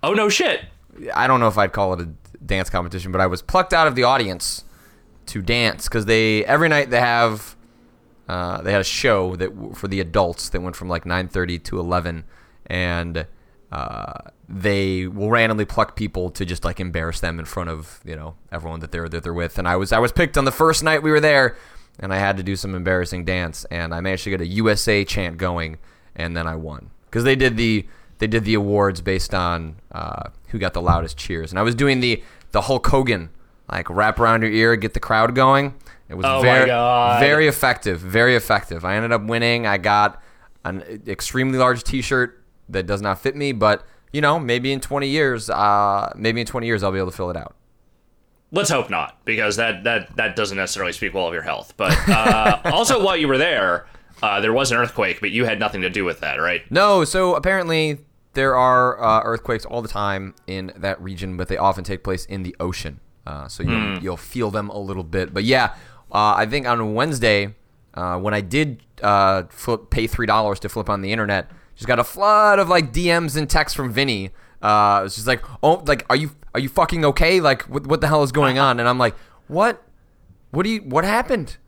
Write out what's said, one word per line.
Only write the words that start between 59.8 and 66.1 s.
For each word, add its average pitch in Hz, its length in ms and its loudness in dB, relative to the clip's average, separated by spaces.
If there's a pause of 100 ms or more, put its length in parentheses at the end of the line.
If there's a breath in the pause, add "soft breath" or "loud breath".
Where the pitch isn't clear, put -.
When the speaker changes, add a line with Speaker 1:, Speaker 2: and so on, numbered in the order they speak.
Speaker 2:
the 107 60 -10
time 98 460 -4 (120)
in 95 300 -8
that 98 260 -6
region, 92 340 -8
but 90 120 -6
they 95 80 -2
often 95 260 2
take 92 220 -8
place 92 220 -4
in 95 180 -8
the 87 160 -10
ocean. 85 400 -6 (260)
Uh, 71 220 -12
so - 160 -12
you'll, 101 320 -2
Speaker 1:
Hmm. 87 80 -10
Speaker 2:
you'll 90 120 -6
feel 107 360 -4
them 101 160 -4
a 101 100 -10
little 98 260 -8
bit. 87 300 -4
But 98 80 -2
yeah, 123 300 2 (400 loud breath)